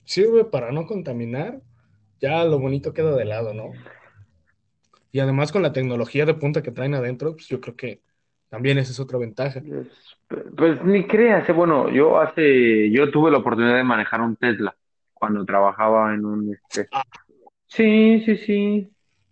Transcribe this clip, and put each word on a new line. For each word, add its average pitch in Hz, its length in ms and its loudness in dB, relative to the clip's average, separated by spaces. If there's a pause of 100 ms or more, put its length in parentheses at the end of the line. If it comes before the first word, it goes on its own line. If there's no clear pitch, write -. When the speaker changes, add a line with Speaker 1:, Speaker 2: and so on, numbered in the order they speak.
Speaker 1:
sirve 220 400 2
para 127 280 -6
no 160 140 -6
contaminar, 156 760 -8 (600)
ya 160 240 -2
lo 156 140 2
bonito 139 360 -4
queda 160 220 0
de 117 80 -2
lado, 107 300 -6
¿no? 110 180 -14 (1400)
Y 131 80 -4
además 135 320 -2
con 196 100 0
la 147 100 0
tecnología 127 540 -4
de 160 80 2
punta 151 280 -4
que 135 80 -10
traen 131 240 -6
adentro, 127 400 -6
pues - 140 -20
yo 127 120 -6
creo 120 160 -16
que 113 260 -14 (460)
también 135 300 -2
esa 131 140 -4
es 131 80 -12
otra 127 180 -6
ventaja. 131 460 -8 (640)
Speaker 2:
Pues, - 140 -10 (140)
pues, 156 280 0
ni 185 220 2
creas, 214 420 2
eh, 175 40 4
bueno, 160 380 2
yo 143 300 4
hace, 123 680 4
yo 139 200 2
tuve 151 200 4
la 143 80 6
oportunidad 117 380 2
de 127 80 2
manejar 113 360 0
un 117 160 -4
Tesla 107 400 -2 (380)
cuando 104 300 -4
trabajaba 107 680 2
en 104 100 -4
un, 104 300 -6
este - 360 -8
Speaker 1:
Ah. 135 120 -6 (680)
Speaker 2:
Sí, 220 580 4
sí, 214 120 2
sí. 208 540 -2 (400)